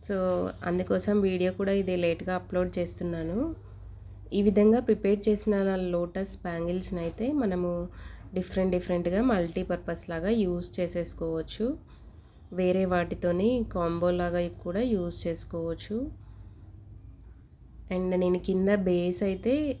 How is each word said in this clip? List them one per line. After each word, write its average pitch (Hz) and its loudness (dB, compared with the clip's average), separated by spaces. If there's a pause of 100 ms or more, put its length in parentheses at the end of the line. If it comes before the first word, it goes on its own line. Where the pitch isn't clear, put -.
So 202 -4 (460)
అందుకోసం 185 2
వీడియో 185 2
కూడా 196 0
ఇది 190 2
లేట్‌గా 175 0
అప్‌లోడ్ 180 0
చేస్తున్నాను. 170 -2 (960)
ఈ 202 2
విధంగా 208 6
ప్రిపేర్ 208 2
చేసిన 208 2 (320)
లోటస్ 175 -2
బ్యాంగిల్స్‌ని 175 -2
అయితే 170 -4
మనము 180 2 (600)
డిఫరెంట్ 185 0
డిఫరెంట్‌గా 180 0
మల్టీపర్పస్ 175 0
లాగా 170 -2
యూజ్ 180 0
చేసేసుకోవచ్చు, 170 -4 (880)
వేరే 185 4
వాటితోని 175 2 (200)
కాంబో 170 0
లాగా 175 0 (160)
కూడా 180 -2
యూజ్ 175 0
చేసుకోవచ్చు. 165 -4 (1900)
And 185 0
నేను 180 4
కింద 190 2 (100)
బేస్ 180 2
అయితే 196 0 (260)